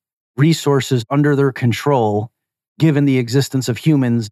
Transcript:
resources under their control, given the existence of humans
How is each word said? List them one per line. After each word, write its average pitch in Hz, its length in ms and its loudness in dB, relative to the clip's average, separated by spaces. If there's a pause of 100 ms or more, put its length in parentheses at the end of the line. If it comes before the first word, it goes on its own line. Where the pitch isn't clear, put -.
(360)
resources 139 720 0
under 143 240 2
their 139 200 0
control, 113 760 -2 (480)
given 147 280 2
the 131 140 2
existence 127 500 -2
of 113 80 -4
humans 120 540 0